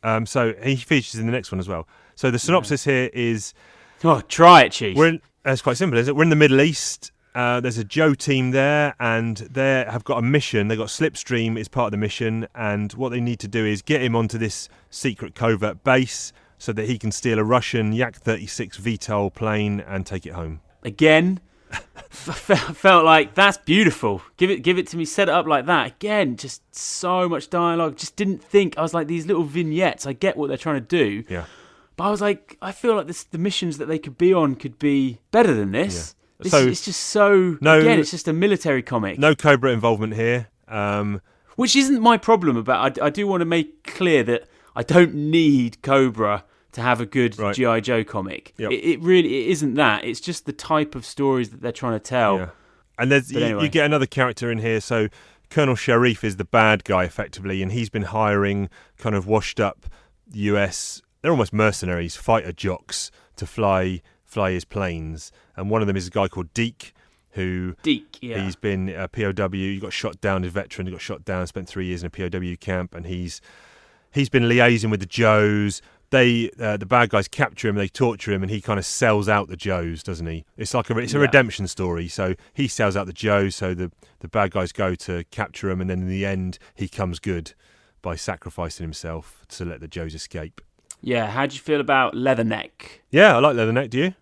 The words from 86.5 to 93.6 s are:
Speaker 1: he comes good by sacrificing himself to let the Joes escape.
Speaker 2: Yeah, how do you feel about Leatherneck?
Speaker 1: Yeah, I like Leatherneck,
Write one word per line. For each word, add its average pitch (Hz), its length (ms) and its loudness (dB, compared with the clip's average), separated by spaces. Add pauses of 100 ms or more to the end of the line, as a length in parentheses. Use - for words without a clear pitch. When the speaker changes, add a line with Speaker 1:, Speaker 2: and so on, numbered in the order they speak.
Speaker 1:
he 98 120 -8
comes 90 320 -6
good 85 340 -8 (500)
by 85 120 -6
sacrificing 85 680 -10
himself 80 640 -12
to - 160 -12
let 82 140 -12
the 82 80 -18
Joes 82 260 -10
escape. 80 480 -14 (400)
Speaker 2:
Yeah, 117 300 -2
how 131 160 -2
do 139 80 -10
you 135 60 -16
feel 151 200 -2
about 131 320 2
Leatherneck? 117 840 -4 (100)
Speaker 1:
Yeah, 170 260 6
I 117 40 4
like 143 160 4
Leatherneck, 117 340 0